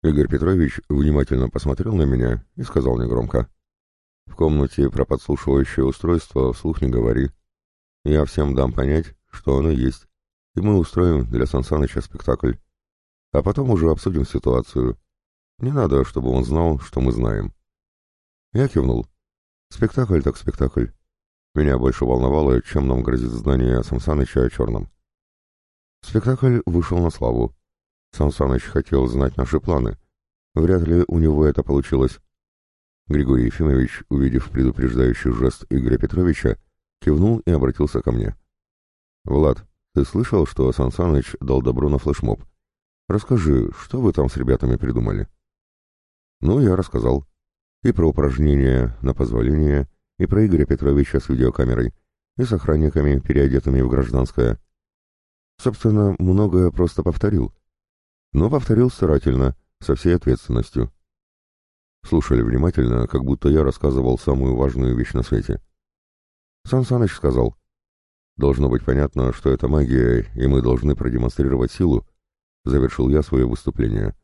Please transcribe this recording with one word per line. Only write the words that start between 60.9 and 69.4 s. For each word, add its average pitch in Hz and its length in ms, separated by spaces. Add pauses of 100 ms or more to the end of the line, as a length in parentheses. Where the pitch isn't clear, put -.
Слушали 71 380
внимательно, 60 640
как 65 180
будто 67 240
я 76 160
рассказывал 65 540
самую 65 380
важную 64 400
вещь 60 160
на 62 100
свете. - 380 (1040)
Сан 131 200
Саныч 120 280
сказал: 62 440 (800)
«Должно 69 320
быть 60 160
понятно, 64 480
что - 180